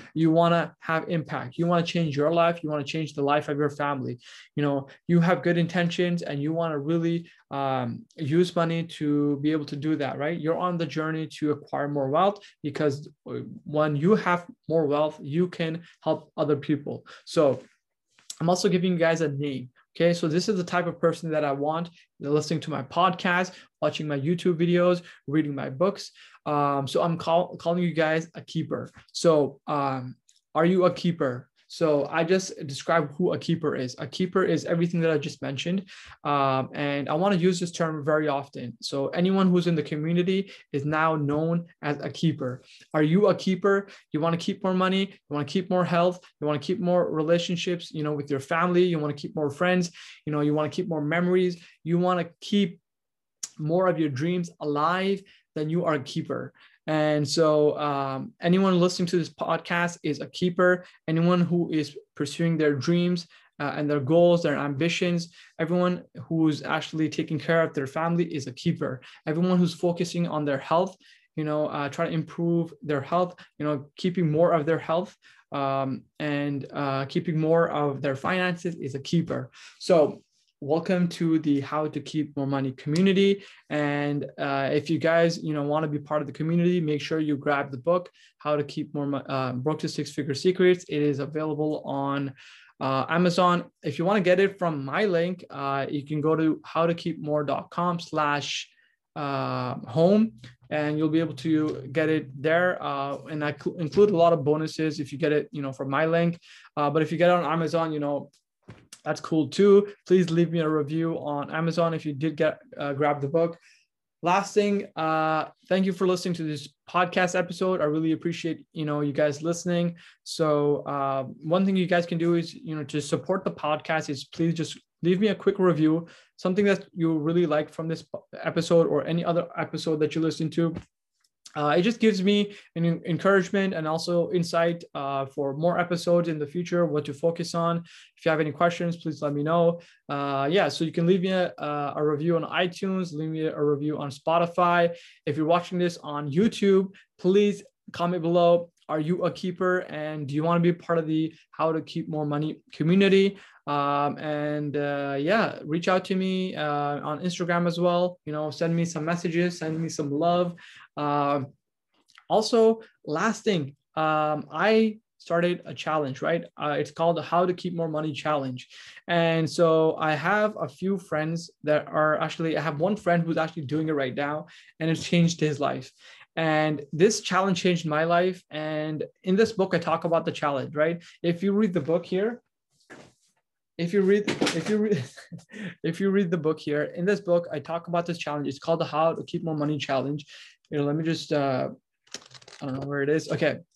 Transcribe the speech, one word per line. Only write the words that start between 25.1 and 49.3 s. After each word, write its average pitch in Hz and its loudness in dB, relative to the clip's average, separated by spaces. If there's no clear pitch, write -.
reading 147 0
my 135 -6
books. 170 -2
Um, 143 0
so 165 0
I'm 170 0
call-, 165 0
calling 175 0
you 175 0
guys 160 0
a 160 -12
keeper. 143 -6
So, 147 2
um, 131 -4
are 156 4
you 180 4
a 175 6
keeper? 156 -2
So 147 2
I 165 0
just 185 -2
described 151 -2
who 180 0
a 147 -2
keeper 156 -2
is. 127 -6
A 156 -8
keeper 185 -2
is 170 0
everything 170 0
that 165 2
I 156 2
just - -6
mentioned. 170 -4
Um, 135 2
and 143 -2
I 151 -2
wanna 190 2
use 175 2
this 175 -6
term 160 -4
very 151 2
often. 135 -6
So 139 -4
anyone 190 4
who's 175 4
in 170 2
the 151 0
community 175 0
is 139 -2
now 156 2
known 156 0
as 147 -4
a 151 -6
keeper. 131 -4
Are 156 2
you 170 4
a 180 4
keeper? 196 0
You 151 -2
wanna 165 2
keep 180 -4
more 185 0
money? 185 2
You - -20
wanna 147 -4
keep 185 -2
more 180 4
health? 175 2
You 147 -2
wanna 147 0
keep 180 -4
more 175 2
relationships, 170 0
you 156 -6
know, 151 -2
with 143 -6
your 139 0
family? 175 2
You 175 2
wanna 147 -2
keep 175 -10